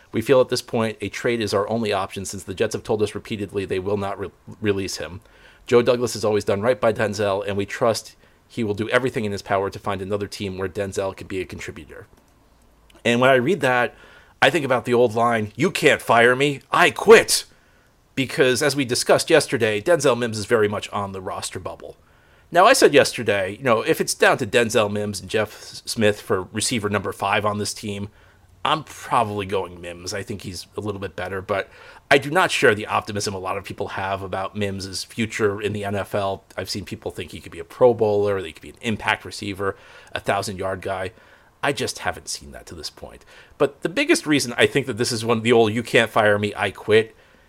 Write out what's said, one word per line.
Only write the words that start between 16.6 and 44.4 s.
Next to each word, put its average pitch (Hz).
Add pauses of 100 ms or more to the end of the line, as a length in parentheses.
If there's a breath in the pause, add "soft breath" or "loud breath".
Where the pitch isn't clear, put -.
I 160
quit." - (680 soft breath)
Because 127
as 143
we 139
discussed 131
yesterday, 117
Denzel 143
Mims 117
is 104
very 110
much 104
on 101
the 95
roster 95
bubble. - (560 soft breath)
Now, 175
I 262
said 208
yesterday, 104
you 135
know, 113
if 151
it's -
down 185
to 127
Denzel 110
Mims 104
and 92
Jeff -
Smith 107
for 95 (100)
receiver 107
number 101
five 101
on 104
this 104
team, 101 (540 soft breath)
I'm 151
probably 104
going 90
Mims. 87
I 101
think 98
he's 90 (100)
a -
little 98
bit 92
better, 92
but 95 (440 loud breath)
I 143
do 139
not 170
share 117
the 104
optimism 104
a 95
lot 92
of 98
people 98
have 98
about 95
Mims' 98
future 107
in 104
the 104
N 101
F 95
L. 98 (120)
I've 95
seen 95
people -
think 87
he 87
could -
be 85
a 80
Pro 123
Bowler, 104
that 90
he 82
could -
be -
an -
impact 104
receiver, 98 (380 loud breath)
a -
thousand-yard 98
guy. 95 (520 soft breath)
I 139
just -
haven't -
seen -
that 62
to -
this 76
point. - (320 loud breath)
But -
the 165
biggest 285
reason 139